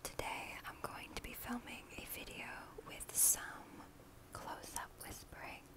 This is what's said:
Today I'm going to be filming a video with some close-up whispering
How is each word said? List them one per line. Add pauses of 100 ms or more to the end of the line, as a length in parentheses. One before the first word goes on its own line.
Today (120)
I'm
going
to
be
filming (140)
a (120)
video (420)
with
some (500)
close-up (160)
whispering (120)